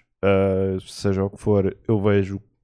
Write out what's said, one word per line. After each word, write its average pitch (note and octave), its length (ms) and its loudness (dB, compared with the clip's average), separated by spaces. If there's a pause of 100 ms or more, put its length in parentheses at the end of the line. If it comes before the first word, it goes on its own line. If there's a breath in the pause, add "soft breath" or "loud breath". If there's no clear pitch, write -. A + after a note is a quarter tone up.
(240)
ah, F#2+ 600 2
seja G2 380 -2
o G2 60 -2
que - 100 -14
for, G2+ 380 0 (100)
eu G#2+ 140 2
vejo G2 360 0
o - 40 -10 (220)